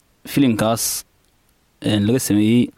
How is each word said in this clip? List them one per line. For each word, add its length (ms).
filimkaas, 800
een, 240
laga 120
sameeyey 600